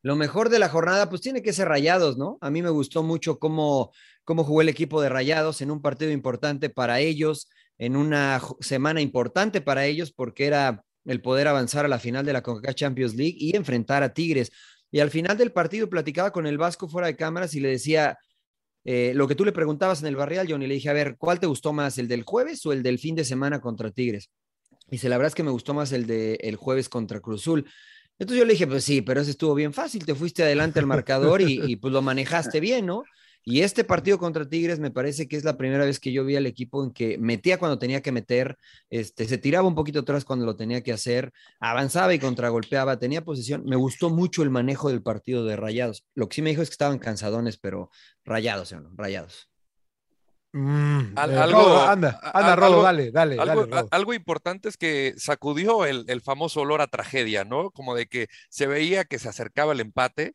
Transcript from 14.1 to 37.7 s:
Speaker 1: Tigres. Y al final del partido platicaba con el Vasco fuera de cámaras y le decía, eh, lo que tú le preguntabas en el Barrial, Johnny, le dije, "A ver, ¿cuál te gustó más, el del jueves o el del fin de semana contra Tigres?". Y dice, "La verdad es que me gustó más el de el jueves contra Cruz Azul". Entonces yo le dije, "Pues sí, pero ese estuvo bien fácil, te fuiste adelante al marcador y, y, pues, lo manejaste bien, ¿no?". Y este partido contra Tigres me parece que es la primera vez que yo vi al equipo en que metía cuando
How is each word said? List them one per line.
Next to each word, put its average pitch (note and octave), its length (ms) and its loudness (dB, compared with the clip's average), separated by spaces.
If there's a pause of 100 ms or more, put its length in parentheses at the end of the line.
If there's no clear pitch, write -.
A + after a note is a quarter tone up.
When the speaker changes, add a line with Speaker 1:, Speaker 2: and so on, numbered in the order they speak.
Speaker 1:
Tigres. D3+ 380 0 (380)
Y D3 100 0
al D3 100 4
final F3 260 0
del A#3+ 160 2
partido F#3 380 -2
platicaba E3+ 420 -2
con E3 140 -4
el D3 120 -2
Vasco E3+ 300 -2
fuera F3 180 -4
de D#3 100 -2
cámaras E3 380 -4
y C#3+ 60 -4
le C3+ 80 0
decía, C#3+ 500 2 (680)
eh, B2 300 0
lo C#3 140 4
que C#3+ 60 0
tú F#3 100 2
le G#3 80 2
preguntabas D#3+ 480 0
en D3+ 80 -6
el C#3 80 -4
Barrial, E3 320 -2
Johnny, C#3+ 180 -4
le C#3 80 -2
dije, C3+ 140 -4
"A D3 60 2
ver, C#3+ 240 0
¿cuál F3 220 0
te F3+ 60 0
gustó D3+ 280 -2
más, C#3+ 240 -2
el A#2+ 100 -4
del A#2+ 140 -2
jueves B3+ 440 -2
o D3 60 0
el C3+ 100 -2
del B2 160 0
fin D#3+ 160 -6
de D#3+ 100 -2
semana C3+ 360 -2
contra A2 300 -6
Tigres?". A#2 400 -4 (580)
Y - 40 -10
dice, B2+ 180 -4
"La B2 80 2
verdad C#3+ 100 2
es D3+ 60 -4
que F3 100 -4
me C#3+ 80 -2
gustó B2 220 -6
más D3 180 -2
el A#2+ 140 -2
de A2 360 -2
el G#2+ 140 -6
jueves C3 320 -2
contra G#2 320 -6
Cruz G#2+ 220 -8
Azul". D#3 280 -2 (480)
Entonces A#3+ 220 -2
yo A#3 40 8
le A3+ 100 4
dije, E3 120 2
"Pues C3 180 -2
sí, C#3 160 2
pero C3 200 0
ese C#3+ 100 -2
estuvo D3 240 0
bien D3 180 0
fácil, A#3 320 -6
te D3+ 120 -2
fuiste E3+ 260 -2
adelante D3+ 380 2
al C#3 60 2
marcador C#3 540 4
y, C#3+ 240 2
y, A#2+ 120 0
pues, B2+ 160 -4
lo C3+ 100 2
manejaste C3+ 580 -2
bien, A3 260 0
¿no?". G#3 180 -4 (380)
Y B2+ 200 2
este G3+ 220 0
partido F#3 340 2
contra D#3+ 280 -4
Tigres E3 340 -2
me C#3+ 100 -4
parece C#3 360 -4
que D3+ 120 -8
es D3 60 -8
la D3+ 120 0
primera C3+ 300 0
vez C#3 120 -2
que C3 140 -6
yo C3+ 140 0
vi C#3 100 0
al C#3 80 0
equipo B2+ 400 -4
en B2 80 -6
que A2+ 240 -2
metía A#2 420 0
cuando D3+ 200 0